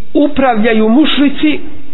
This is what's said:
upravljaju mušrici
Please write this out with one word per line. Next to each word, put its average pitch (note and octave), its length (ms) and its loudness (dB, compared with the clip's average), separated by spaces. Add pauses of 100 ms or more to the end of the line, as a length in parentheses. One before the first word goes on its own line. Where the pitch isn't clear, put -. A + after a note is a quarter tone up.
(120)
upravljaju A#3 760 0
mušrici C#4+ 720 0 (340)